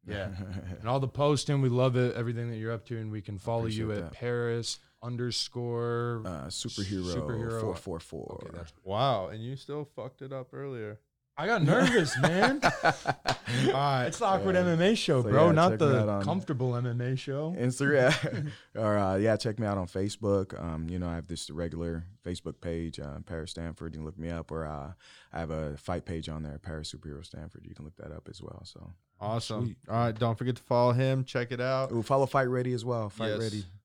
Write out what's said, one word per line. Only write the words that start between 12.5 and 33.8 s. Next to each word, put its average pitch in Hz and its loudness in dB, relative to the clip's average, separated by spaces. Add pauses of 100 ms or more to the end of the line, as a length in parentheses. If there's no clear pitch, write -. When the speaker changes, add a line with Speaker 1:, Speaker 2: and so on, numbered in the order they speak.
Speaker 3:
<laughs> - 2
All 156 6 (840)
right. 135 2
Speaker 1:
It's - -6
the 233 2
Awkward 190 4
Speaker 2:
Yeah. 180 6
Speaker 1:
M 180 4
M 165 4
A 208 6
show, 139 4
Speaker 2:
So, 110 2
Speaker 1:
bro, 143 8
Speaker 2:
yeah, 170 8
Speaker 1:
not 165 8
Speaker 2:
check 110 0
me 151 6
Speaker 1:
the 127 6
Speaker 2:
out 107 4
on 101 2
Speaker 1:
comfortable 127 0
M 123 -2
M 120 -2
A 127 0
show. 147 -4
Speaker 2:
Instagram. 139 4 (120)
<laughs> - -20
Or, 107 4
uh, 95 4
yeah, 107 4
check 110 -2
me 110 0
out 101 2
on 90 -2
Facebook. 98 0
Um, 80 -4
you 90 -2
know, 90 -2
I 85 -2
have 82 -6
this 85 -8
regular 82 -4 (180)
Facebook 87 -8
page, 82 -4
uh, 73 -8
Paris 80 -8
Stanford. 82 -8
You 78 -10
can 78 -8
look 80 -10
me 82 -6
up. 82 -6
Or, 80 -4
uh, 76 -8 (420)
I 73 -6
have 80 -6
a 78 -4
fight - -6
page 82 -6
on 78 -8
there, 73 -10
Paris 78 -10
Superhero 73 -12
Stanford. - -16
You - -16
can 76 -16
look 76 -18
that 76 -14
up 80 -14
as 85 -16
well. - -14
So - -18 (280)
Speaker 3:
Awesome. 113 -4
Speaker 1:
Sweet. 107 -6 (100)
Speaker 3:
All 107 -4
right, 117 2
don't 117 0
forget 123 -2
to - -20
follow 123 4
him. 131 2
Check 123 -4
it 123 -4
out. 131 0
Speaker 2:
Ooh, 117 0
follow 135 4
Fight 135 2
Ready 123 2
as 113 -2
well. 117 -2
Fight 110 -2
Speaker 3:
Yes. 107 0
Speaker 2:
Ready. 107 -2 (200)